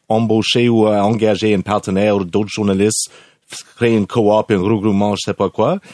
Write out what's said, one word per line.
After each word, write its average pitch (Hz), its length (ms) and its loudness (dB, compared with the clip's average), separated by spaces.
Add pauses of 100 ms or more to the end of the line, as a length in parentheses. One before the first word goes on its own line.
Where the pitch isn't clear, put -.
embaucher 110 600 0
ou, 113 180 4
euh, 107 140 2
engager 107 540 0
un 95 60 0
partenaire 101 560 0
ou 98 80 -2
d'autres 101 260 -2
journalistes, 101 600 0 (680)
créer 117 180 2
une 104 120 0
coop, 107 440 0
un 104 80 2
regroupement, 104 580 0
je - 100 -10
sais 101 80 -4
pas 98 160 -2
quoi ? 156 300 -2 (140)